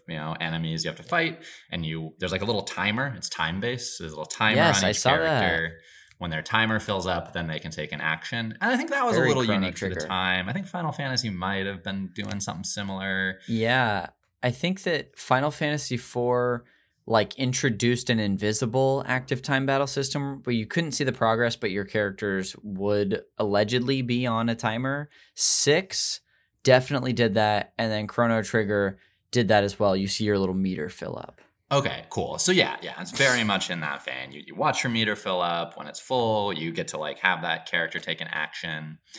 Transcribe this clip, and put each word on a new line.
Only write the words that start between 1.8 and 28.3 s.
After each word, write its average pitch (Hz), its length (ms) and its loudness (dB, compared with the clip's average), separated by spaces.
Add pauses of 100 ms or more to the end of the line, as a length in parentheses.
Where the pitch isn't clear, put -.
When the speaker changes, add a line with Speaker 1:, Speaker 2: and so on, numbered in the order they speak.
Speaker 1:
you, 80 360 -6
there's, 90 100 -2
like, 95 120 -2
a - 20 -4
little 107 180 -2
timer. 110 540 -2
It's - 120 -8
time-based. 98 680 -4
So 87 80 -10
there's 78 80 -10
a 76 40 -10
little 76 140 -8
timer 110 260 2
Speaker 2:
Yes, 151 260 4
Speaker 1:
on - 20 2
Speaker 2:
I 95 60 4
Speaker 1:
each - 100 0
Speaker 2:
saw 135 160 4
that. 160 240 2
Speaker 1:
character. 82 380 0 (400)
When 87 120 -6
their 78 120 -4
timer 110 360 0
fills 95 300 0
up, 87 240 -2
then 85 160 -4
they 78 100 -4
can 80 140 -8
take 76 180 -8
an 78 100 -8
action. 113 600 -4
And 214 100 0
I 254 60 2
think 302 140 -2
that 277 140 0
was 240 120 2
Speaker 2:
Very 131 100 4
Speaker 1:
a - 40 4
little 123 160 4
Speaker 2:
Chrono 101 160 2
Speaker 1:
unique 92 160 -2
for 98 100 -2
the 92 80 -2
Speaker 2:
Trigger. 78 100 -4
Speaker 1:
time. 92 420 0
I 113 40 -4
think 190 160 -4
Final 175 240 -4
Fantasy 123 380 -4
might 95 360 -2
have 98 160 -8
been 98 320 -6
doing 101 240 -6
something - 240 -6
similar. 95 840 -4
Speaker 2:
Yeah. 113 600 0 (340)
I 123 100 2
think 180 320 -2
that 156 340 -2
Final 139 320 2
Fantasy 147 460 -2
four, 123 680 0 (400)
like, 110 320 2
introduced 123 720 2
an 113 100 4
invisible 113 880 2
active 127 340 -2
time 135 240 0
battle 139 220 2
system 139 560 -2
where 123 100 0
you 110 120 0
couldn't 165 260 -2
see 143 120 0
the 131 80 0
progress, 113 440 2
but 101 160 -2
your 98 120 -2
characters 98 800 0
would 104 600 0 (160)
allegedly 135 640 2
be 123 240 0
on 117 220 2
a 117 60 2
timer. 131 540 -2 (260)
Six - 840 4 (420)
definitely 127 520 4
did 117 200 4
that, 107 440 2
and 113 120 0
then 107 160 -2
Chrono 113 360 2